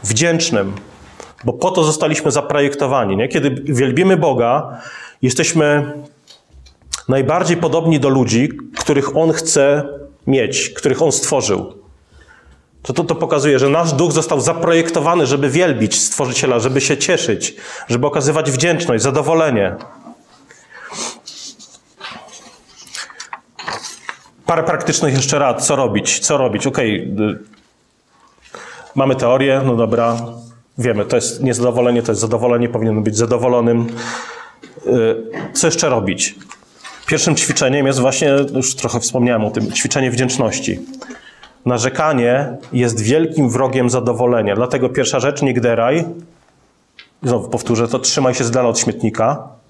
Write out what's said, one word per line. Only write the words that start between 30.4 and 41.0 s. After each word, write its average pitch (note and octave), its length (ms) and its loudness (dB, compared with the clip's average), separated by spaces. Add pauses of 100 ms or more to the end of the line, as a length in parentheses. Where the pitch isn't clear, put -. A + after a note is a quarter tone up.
wiemy, A2+ 280 0
to B2 100 0
jest - 280 -2
niezadowolenie, A#2+ 600 2
to A#2 80 -2
jest G#2 100 0
zadowolenie, A#2 480 2
powinien A2 340 0
być G#2+ 140 0
zadowolonym. A#2 720 2 (1000)
Y, - 640 -2
co - 140 2
jeszcze D#3 220 0
robić? G#2+ 460 -2 (720)
Pierwszym D#3 280 2
ćwiczeniem C3+ 520 2
jest C3+ 120 0
właśnie, C3 300 2 (240)
już C3 220 -2
trochę - 240 -2
wspomniałem A#2+ 460 0
o G#2 60 -2
tym, G#2+ 200 -2
ćwiczenie - 400 0
wdzięczności. A#2 680 -2 (840)